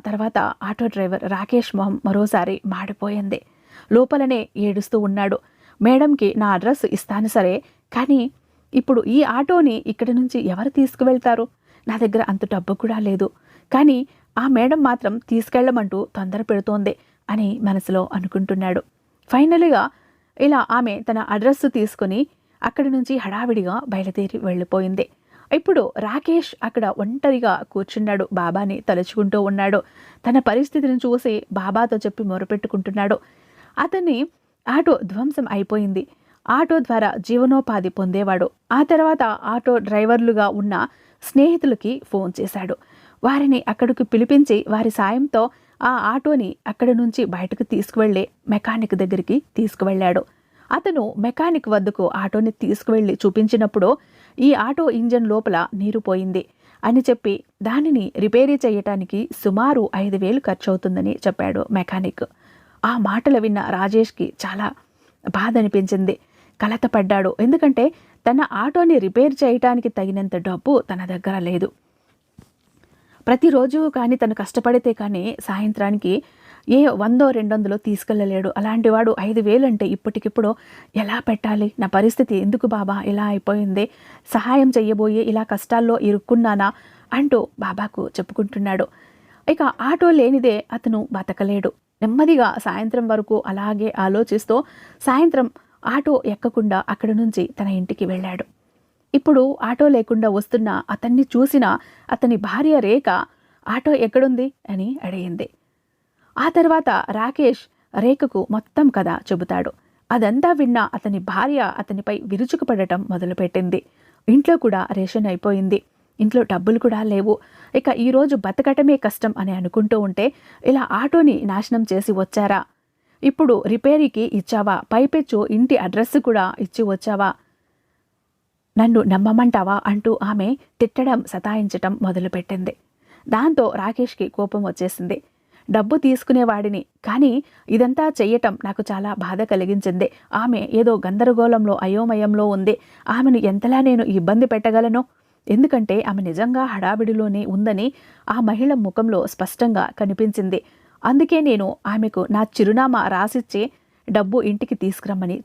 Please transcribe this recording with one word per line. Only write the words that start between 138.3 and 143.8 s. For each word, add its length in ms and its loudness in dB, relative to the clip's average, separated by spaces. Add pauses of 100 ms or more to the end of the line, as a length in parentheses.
నాకు 280 -6
చాలా 220 -6
బాధ 280 -6
కలిగించింది. 680 0 (220)
ఆమె 400 -2
ఏదో 340 4
గందరగోళంలో, 760 2
అయోమయంలో 640 0
ఉంది. 320 0 (300)
ఆమెను 280 4
ఎంతలా 440 2